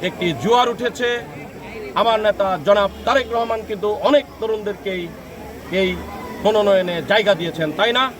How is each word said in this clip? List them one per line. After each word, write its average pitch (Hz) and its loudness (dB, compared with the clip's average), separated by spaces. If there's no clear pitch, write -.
একটি 185 -4
জোয়ার 240 4
উঠেছে, 240 -2
আমার 220 4
নেতা 202 2
জনাব 202 6
তারেক 254 2
রহমান 226 -2
কিন্তু 208 -2
অনেক 277 6
তরুণদেরকেই 202 -4
এই 185 2
মনোনয়নে 196 4
জায়গা 202 4
দিয়েছেন, 165 -2
তাই 226 2
না? 262 4